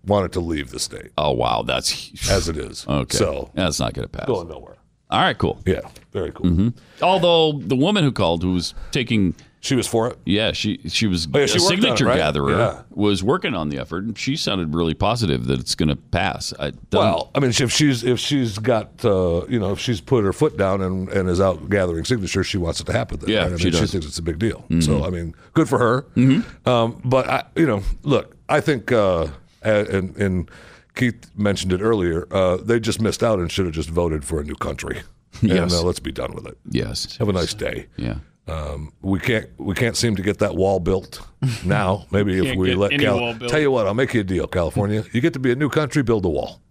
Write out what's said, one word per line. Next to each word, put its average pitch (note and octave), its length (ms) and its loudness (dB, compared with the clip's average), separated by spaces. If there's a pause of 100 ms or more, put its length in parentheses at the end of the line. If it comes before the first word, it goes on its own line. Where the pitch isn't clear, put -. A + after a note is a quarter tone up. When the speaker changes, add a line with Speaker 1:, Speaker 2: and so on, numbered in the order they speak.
Speaker 1:
wanted G2 260 2
to F2+ 80 -2
leave D#2 300 -4
the - 100 -12
state. - 380 -10
Speaker 2:
Oh, D2+ 140 2
wow. A#1 300 0
That's B1 500 -4 (180)
Speaker 1:
As E2 180 2
it E2 80 -4
is. - 320 -10
Speaker 2:
Okay. C2+ 300 0
Speaker 1:
So, D2 360 -2
Speaker 2:
That's F2 240 -2
not A#1 160 -2
gonna G#1 140 -8
pass. - 180 -10
Speaker 1:
going F2+ 220 -2
nowhere. - 280 -18 (340)
Speaker 2:
All A2+ 100 2
right, E3+ 160 0
cool. - 300 -2
Speaker 1:
Yeah, F#3 140 2 (320)
very E2 200 -4
cool. - 140 -4
Speaker 2:
Mm-hmm. F2+ 220 4 (340)
Although E3 560 4
the A2+ 180 -2
woman F3 280 2
who C3+ 80 4
called, E2+ 300 2
who F#2 120 0
was F2 200 -2 (160)
taking A2 440 2 (260)
Speaker 1:
She - 140 -2
was B2 140 0
for A2+ 200 2
it? - 160 -8
Speaker 2:
Yeah, G2+ 280 2
she, - 260 -2 (100)
she A2 200 0
was E2+ 260 0
Speaker 1:
Oh, D3 60 4
yeah, C#3 60 4
she - 120 2
Speaker 2:
a - 40 4
Speaker 1:
worked - 100 4
on F3+ 60 0
it, G#3+ 40 2
Speaker 2:
signature - 240 2
Speaker 1:
right? B2 100 4
Speaker 2:
gatherer, C#2+ 340 0
Speaker 1:
Yeah. G2 400 0
Speaker 2:
was G2 340 0
working D#3+ 300 0
on D#2 160 -4
the C#2 80 -4
effort, E2 260 -8
and A2 120 -8
she C3+ 200 -4
sounded F2 360 -4
really E2 220 0
positive F#2+ 540 0
that C2 100 2
it's - 160 -6
gonna D2+ 220 2
pass. - 640 -4
I D2 100 -4
don't - 80 -18 (140)
Speaker 1:
Well, G2 420 2
I C#3 60 0
mean, C3 100 2
if A#2 220 0
she's, C3+ 320 2
if B2 160 2
she's A#2+ 380 -2
got, A2 460 -2
uh, F#2 440 2
you A#2+ 100 0
know, G2 140 0
if F2+ 80 -6
she's A2+ 200 -2
put A#2+ 240 2
her F#2+ 80 2
foot - 240 0
down G2 240 2
and, F#2 280 -2
and F#2 200 0
is F2+ 120 2
out F#2 280 2
gathering F2+ 360 0
signatures, G2 420 -2
she - 100 -6
wants E2+ 240 -2
it - 60 -10
to - 60 -6
happen. A2+ 260 -4
Then, D2 120 -4
Speaker 2:
Yeah, G#2 140 2
Speaker 1:
right? F2+ 80 -2
I F2 40 -4
Speaker 2:
she E2 80 0
Speaker 1:
mean, F2+ 80 2
Speaker 2:
does. E2 80 2
Speaker 1:
she D2 80 2
thinks E2+ 180 -4
it's D2+ 120 -10
a E2+ 40 -8
big D#2+ 160 -4
deal. G#2 220 -2 (100)
Speaker 2:
Mm-hmm. E2 100 2
Speaker 1:
So, D2 240 2
I F#2 60 -2
mean, E2+ 240 -6 (200)
good D#3+ 140 4
for G#3+ 100 2
her. B2 240 4 (140)
Speaker 2:
Mm-hmm. C3+ 520 2
Speaker 1:
Um, A#2 360 2
but, B2+ 240 2
I, - 160 -2 (120)
you E3 100 4
know, G2+ 160 0 (220)
look, C3+ 320 0 (120)
I D3+ 120 4
think, C3 320 0
uh, F#2 340 4 (380)
a-, G#2 220 4 (100)
and, F#2 220 -2
and F#2 320 -2 (440)
Keith B2 220 0 (200)
mentioned G2 360 0
it F#2 80 0
earlier, F2+ 500 0
uh, F#2 280 2
they A2+ 200 2
just A2+ 220 -2
missed A2 240 0
out A2 160 2
and E2+ 100 -2
should F#2+ 160 0
have D#2+ 80 -4
just D#2+ 160 -4
voted D#2+ 340 0
for E2 160 -4
a D2 40 -6
new D2 100 -8
country. - 520 -8
Speaker 2:
<laughs> - 40 -20 (320)
Yes. F#2 160 4
Speaker 1:
And, F2 140 0
uh, E2+ 100 2
let's F2 180 0
be - 100 -8
done B1 240 -8
with - 120 -14
it. - 100 -16 (140)
Speaker 2:
Yes. - 480 -6
Speaker 1:
Have A2 100 0
a G2+ 40 0
nice F2 220 -2
day. - 320 -6 (100)
Speaker 2:
Yeah. A1+ 200 -6 (320)
Speaker 1:
Um, D2+ 440 -8 (100)
we F#2+ 180 0
can't, A2 260 -2 (120)
we E2+ 160 -4
can't A#2 220 0
seem A2+ 200 0
to F#2+ 60 -4
get G2 160 0
that F#2+ 180 0
wall F#2+ 240 2
built F#2 400 -2 (440)
now. G2+ 440 0
Speaker 3:
<laughs> - 20 -12
Speaker 1:
Maybe G2 280 2
if F2+ 60 4
Speaker 3:
Can't B2+ 140 -2
Speaker 1:
we F#2 120 2
Speaker 3:
get F2+ 80 0
Speaker 1:
let G2+ 140 2
Speaker 3:
any C#3+ 120 2
Speaker 1:
Cal-, G2+ 160 2
Speaker 3:
wall A#2 140 -4
built. A#2+ 160 -6
Speaker 1:
tell D3+ 100 2
you C#3+ 100 4
what, A#2 160 2
I'll G2+ 80 0
make B2+ 200 0
you A2 80 2
a - 20 -2
deal, F2+ 240 -2
California. G2+ 640 0
You A#2+ 80 0
get E3 140 2
to C3+ 40 -6
be B2+ 140 2
a - 20 4
new C#3 140 0
country, D3+ 340 0
build G#2+ 220 2
a F#2 40 2
wall. C#2+ 320 -4 (100)